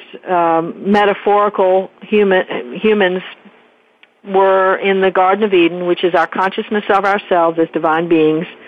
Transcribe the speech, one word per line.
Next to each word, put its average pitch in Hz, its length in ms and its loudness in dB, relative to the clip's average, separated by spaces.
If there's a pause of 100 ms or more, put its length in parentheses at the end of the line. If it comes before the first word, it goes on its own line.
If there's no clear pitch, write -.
(260)
um, 170 640 -2
metaphorical 202 1000 0 (100)
human, 185 800 -2
humans, 190 420 0 (1000)
were 190 540 2
in 190 240 0
the 190 100 2
Garden 190 320 2
of 202 100 0
Eden, 175 320 0
which 175 180 -2
is 175 120 0
our 165 120 0
consciousness 202 640 -4
of 196 160 2
ourselves 175 540 0
as 165 140 0
divine 160 340 -2
beings, 160 380 2 (220)